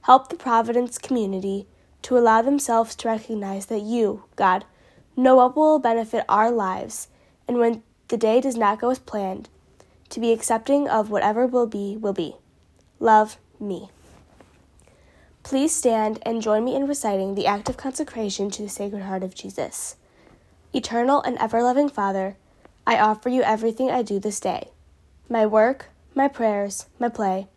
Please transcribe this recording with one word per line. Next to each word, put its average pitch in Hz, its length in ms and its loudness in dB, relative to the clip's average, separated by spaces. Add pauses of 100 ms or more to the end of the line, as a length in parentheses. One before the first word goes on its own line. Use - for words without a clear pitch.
Help 262 260 6
the - 80 -10
Providence 233 600 -2
community 196 680 -4 (360)
to 247 160 0
allow 226 240 6
themselves 233 560 0
to - 100 -8
recognize 208 600 -6
that 208 160 -6
you, 214 420 -2 (100)
God, 190 300 0 (500)
know 254 220 6
what 254 180 6
will 311 240 6
benefit 233 480 -2
our 220 240 4
lives, 190 560 -4 (400)
and 240 100 -2
when 233 260 2 (260)
the 233 80 -2
day 220 240 4
does 247 160 -4
not 220 240 2
go 240 80 0
as 254 100 -2
planned, 202 480 -8 (600)
to 226 120 -8
be 226 100 2
accepting 254 560 0
of 214 240 0
whatever 214 340 2
will 247 220 0
be, 202 300 -8
will 208 160 -2
be. 165 240 -6 (600)
Love, 214 400 4 (220)
me. 202 300 -10 (1500)
Please 277 320 -2
stand 220 460 0
and 226 200 -4
join 220 220 2
me 254 140 -2
in 277 100 -2
reciting 196 480 -4
the 202 100 -4
act 202 220 0
of 254 80 -6
consecration 220 720 -6
to 202 120 -10
the 202 80 -10
Sacred 202 320 -8
Heart 190 220 -6
of 185 120 -10
Jesus. - 640 -10 (760)
Eternal 247 500 0
and 247 160 -4
ever-loving 247 500 2
Father, 196 480 -4 (480)
I 226 120 4
offer 214 300 2
you 254 140 2
everything 226 500 0
I 247 100 0
do 202 160 -4
this 202 220 -4
day. - 300 -6 (580)
My 226 180 2
work, 220 440 2 (260)
my 277 140 2
prayers, 202 560 -2 (120)
my 240 120 -2
play 196 480 -4